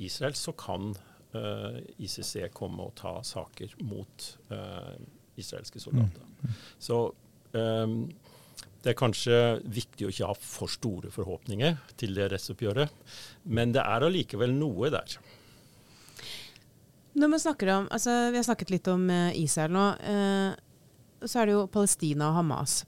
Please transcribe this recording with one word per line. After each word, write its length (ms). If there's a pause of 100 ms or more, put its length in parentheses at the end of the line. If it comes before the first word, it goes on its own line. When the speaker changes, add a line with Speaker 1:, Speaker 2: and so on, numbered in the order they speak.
Speaker 1:
Israel, 280
så 220
kan, 380 (400)
eh, 480 (160)
I 100
C 160
C 260
komme 300
og 160
ta 260
saker 600
mot, 560 (140)
eh, 440 (420)
israelske 420
soldater. 420 (220)
Speaker 2:
Mm. 100 (260)
Speaker 1:
Så, 340 (400)
ehm, 580 (720)
det 100
er 80
kanskje 640
viktig 440
å 20
ikke 180
ha 60
for 340
store 440
forhåpninger 640 (200)
til 180
det 160
rettsoppgjøret, 580 (560)
men 280
det 80
er 200
allikevel 500
noe 380
der. 280 (2000)
Speaker 3:
Når 140
man 100
snakker 340
om, 180
altså, 400
vi 60
har 80
snakket 240
litt 180
om, 220
eh, 240
Israel 380
nå, 140 (140)
eh, 560 (720)
så 160
er 60
det 80
jo 120
Palestina 600
og 60
Hamas. 520